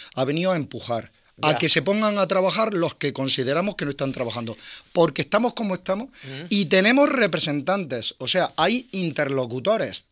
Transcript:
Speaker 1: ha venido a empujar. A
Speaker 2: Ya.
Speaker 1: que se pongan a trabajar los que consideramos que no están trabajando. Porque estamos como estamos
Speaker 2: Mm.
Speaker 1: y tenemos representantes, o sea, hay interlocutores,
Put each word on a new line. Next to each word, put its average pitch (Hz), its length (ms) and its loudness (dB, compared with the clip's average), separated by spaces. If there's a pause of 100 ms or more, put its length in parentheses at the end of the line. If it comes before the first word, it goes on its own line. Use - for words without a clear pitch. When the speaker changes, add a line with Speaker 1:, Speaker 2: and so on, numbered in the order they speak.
(140)
Speaker 1:
ha 131 100 0
venido 165 280 0
a 175 40 0
empujar. 120 540 -6 (300)
A 151 120 4
Speaker 2:
Ya. - 60 0
Speaker 1:
que 165 100 0
se 156 140 6
pongan 208 360 0
a 190 80 2
trabajar 190 480 0
los 170 220 -2
que 143 160 -2
consideramos 139 640 0
que 160 80 -6
no 143 80 -4
están 139 180 -6
trabajando. 117 460 -6 (360)
Porque 160 300 2
estamos 226 320 0
como 202 220 -4
estamos 202 320 -6
Speaker 2:
Mm. 135 400 -14
Speaker 1:
y 202 160 4
tenemos 214 440 4
representantes, 165 1080 0
o 131 80 -8
sea, 175 300 2
hay 220 340 2
interlocutores, 139 1200 -2